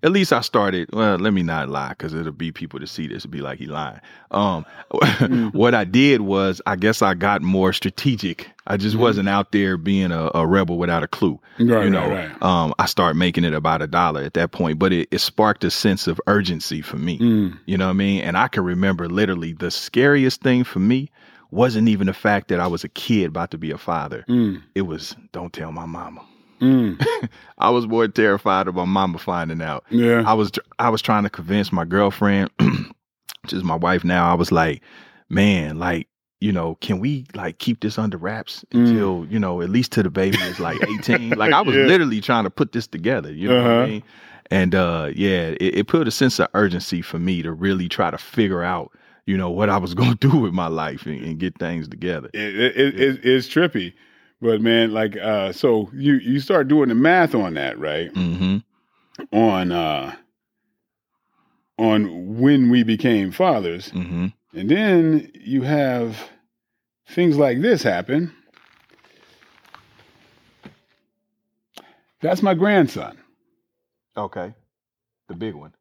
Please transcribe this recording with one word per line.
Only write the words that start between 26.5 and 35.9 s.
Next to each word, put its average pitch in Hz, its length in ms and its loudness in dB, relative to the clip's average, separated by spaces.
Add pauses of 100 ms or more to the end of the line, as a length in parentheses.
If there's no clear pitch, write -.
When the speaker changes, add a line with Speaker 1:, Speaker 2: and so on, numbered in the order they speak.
Speaker 2:
Mm. 127 420 2 (380)
Speaker 1:
<laughs> - 160 -20
I - 140 2
was 120 160 0
more 113 200 2
terrified 98 640 0
of 90 60 -6
my 90 100 -2
mama 95 320 0
finding 82 440 -6
out. 78 280 -8
Speaker 2:
Yeah. 117 360 2
Speaker 1:
I 110 80 4
was 107 180 0
tr-, - 100 -6 (180)
I 120 100 0
was 110 120 0
trying 107 220 2
to 101 60 -2
convince 95 440 -2
my 87 100 0
girlfriend, 98 720 2
<clears throat> - 40 -20
which - 920 -4
is 92 140 -6
my 82 100 -2
wife 87 300 0
now, 87 260 2
I 90 40 4
was 85 180 0
like, 147 280 0 (460)
"Man, 87 500 2
like, 85 300 -4 (320)